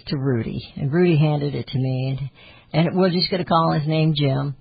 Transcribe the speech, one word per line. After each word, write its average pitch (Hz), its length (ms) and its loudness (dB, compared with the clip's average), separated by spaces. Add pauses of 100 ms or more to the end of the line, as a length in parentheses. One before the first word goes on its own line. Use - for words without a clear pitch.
to 156 100 -4
Rudy, 131 600 -4
and 139 140 -4
Rudy 170 280 4
handed 143 360 0
it 123 140 -8
to 139 100 -4
me, 131 520 -4 (420)
and, 165 140 2
and 190 100 -2
we're 185 140 4
just 175 200 0
gonna 180 140 -2
call 165 280 2
his 151 140 0
name 156 300 2
Jim. 139 440 0